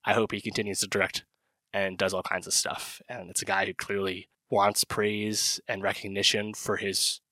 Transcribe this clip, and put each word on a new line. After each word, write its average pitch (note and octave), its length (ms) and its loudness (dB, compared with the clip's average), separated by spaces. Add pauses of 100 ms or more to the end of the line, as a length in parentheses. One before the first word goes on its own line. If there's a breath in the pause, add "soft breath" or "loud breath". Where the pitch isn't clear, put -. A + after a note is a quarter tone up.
I G#2 100 2
hope G#2+ 180 4
he G2+ 100 -4
continues G#2 380 -2
to G2+ 80 0
direct F#2+ 380 0 (460)
and F#2+ 240 0
does F#2+ 160 2
all F#2 120 -2
kinds F#2 240 -4
of - 60 -2
stuff. - 540 -2
And F#2+ 220 -12
it's - 140 -4
a - 20 -6
guy G2 220 2
who F#2 80 -8
clearly G2 540 -4 (200)
wants G#2 340 4
praise G#2 840 0
and G2 160 -2
recognition G2+ 720 0
for G2+ 220 -2
his - 440 -2 (100)